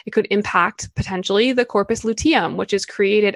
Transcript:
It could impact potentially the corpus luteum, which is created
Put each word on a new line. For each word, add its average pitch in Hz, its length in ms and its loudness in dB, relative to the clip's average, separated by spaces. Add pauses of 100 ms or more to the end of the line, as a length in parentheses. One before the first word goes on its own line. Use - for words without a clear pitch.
It 208 60 -12
could 214 180 2
impact 202 640 0
potentially 196 560 0
the 247 140 2
corpus 220 400 -2
luteum, 220 500 0
which 196 180 -4
is 196 120 0
created 202 500 2